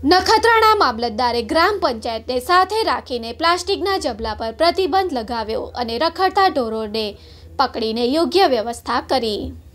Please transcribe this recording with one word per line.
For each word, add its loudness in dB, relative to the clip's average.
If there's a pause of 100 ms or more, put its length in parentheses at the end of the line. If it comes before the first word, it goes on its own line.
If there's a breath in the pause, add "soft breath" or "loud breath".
નખત્રાણા 4
મામલતદારે 0
ગ્રામ 2
પંચાયતને -4
સાથે 2
રાખીને -4
પ્લાસ્ટિકના 0
જબલા -4
પર -6
પ્રતિબંધ 0
લગાવ્યો -4
અને -6
રખડતા 2
ઢોરોને -4 (380 loud breath)
પકડીને -2
યોગ્ય 2
વ્યવસ્થા -2
કરી. -4 (220)